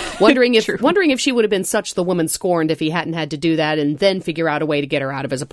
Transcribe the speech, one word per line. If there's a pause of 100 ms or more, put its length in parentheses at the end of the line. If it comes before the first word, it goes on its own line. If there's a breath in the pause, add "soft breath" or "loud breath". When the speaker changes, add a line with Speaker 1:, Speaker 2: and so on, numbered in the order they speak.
Speaker 1:
<laughs>
Speaker 2:
wondering
if,
Speaker 1:
True.
Speaker 2:
wondering
if
she
would
have
been
such
the
woman
scorned
if
he
hadn't
had
to
do
that
and
then
figure
out
a
way
to
get
her
out
of
his,